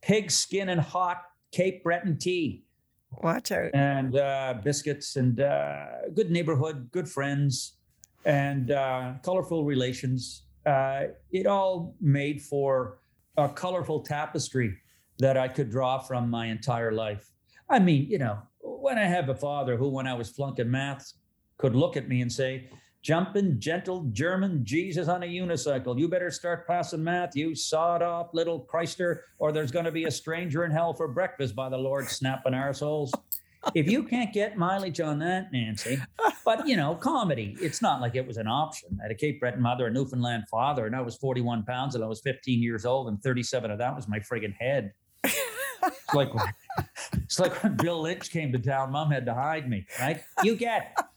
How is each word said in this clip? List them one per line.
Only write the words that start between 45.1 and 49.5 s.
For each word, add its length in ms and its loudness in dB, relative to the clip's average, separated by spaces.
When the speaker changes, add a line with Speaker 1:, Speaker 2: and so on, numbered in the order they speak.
Speaker 1:
It's 880 -2
like, 160 4
it's 260 -2
like 220 2
when 140 2
Bill 260 0
Lynch 300 -4
came 220 -2
to 60 2
town, 340 0
Mom 180 2
had 140 0
to 80 0
hide 360 -2